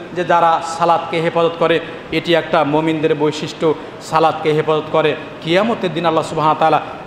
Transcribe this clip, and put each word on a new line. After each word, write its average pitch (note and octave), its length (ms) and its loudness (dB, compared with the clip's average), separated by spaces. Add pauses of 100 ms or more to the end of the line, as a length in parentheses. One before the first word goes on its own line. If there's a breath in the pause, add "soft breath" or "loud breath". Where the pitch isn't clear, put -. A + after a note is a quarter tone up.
(140)
যে F3 100 -2
যারা E3 380 2 (160)
সালাতকে E3+ 440 0
হেফাজত E3 380 2
করে, D#3+ 200 2 (320)
এটি D#3+ 220 0
একটা D#3 300 2
মুমিনদের D#3 520 0
বৈশিষ্ট্য, D3+ 580 -2 (280)
সালাতকে D#3 500 2
হেফাজত D3+ 400 0
করে। D3+ 240 2 (260)
কিয়ামতের F#3 520 0
দিন E3+ 120 -2
আল্লাহ E3 180 2
সুবহানাহু D#3 380 0
ওয়া D#3+ 80 4
তাআলা D3+ 160 2 (220)